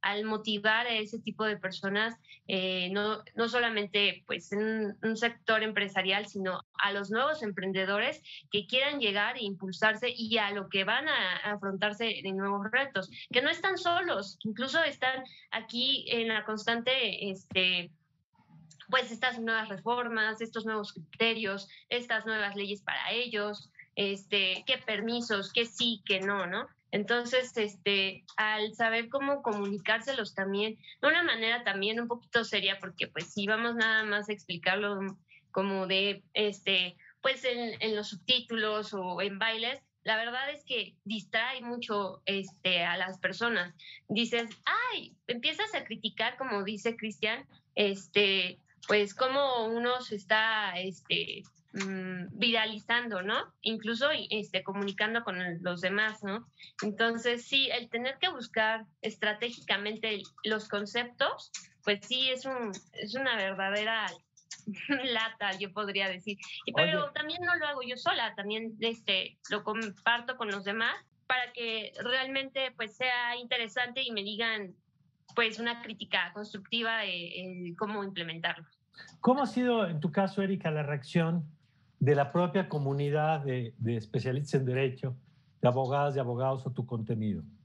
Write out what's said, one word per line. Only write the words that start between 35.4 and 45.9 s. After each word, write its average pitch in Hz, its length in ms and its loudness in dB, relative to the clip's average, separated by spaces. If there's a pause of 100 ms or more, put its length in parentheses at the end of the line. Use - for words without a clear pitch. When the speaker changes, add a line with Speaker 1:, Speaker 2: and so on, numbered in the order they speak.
Speaker 1:
como 190 380 0
de, 196 360 2 (120)
este, 196 600 0 (280)
pues, 262 220 0
en, 240 360 -2
en 220 140 0
los 208 140 -4
subtítulos 214 840 0
o 185 280 -2
en 196 180 -2
bailes, 226 420 -2 (220)
la 220 140 2
verdad 247 340 -2
es 302 140 -12
que 220 380 -4
distrae 226 600 -2
mucho, 226 640 -4
este, 190 580 0
a 175 120 0
las 185 220 -4
personas. 190 560 0 (340)
Dices, 233 440 0 (420)
"Ay", - 320 -8
empiezas 311 480 -2
a 277 120 -2
criticar, 220 520 -4